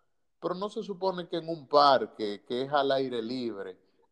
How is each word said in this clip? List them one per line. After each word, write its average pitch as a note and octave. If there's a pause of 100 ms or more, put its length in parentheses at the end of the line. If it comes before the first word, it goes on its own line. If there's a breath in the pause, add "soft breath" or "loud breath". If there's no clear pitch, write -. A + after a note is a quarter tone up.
(400)
Pero E3+
no G3
se G#3+
supone F3+
que F3
en D#3+
un D#3
parque A#2+
que B2
es C#3
al C#3
aire C3
libre A2 (320)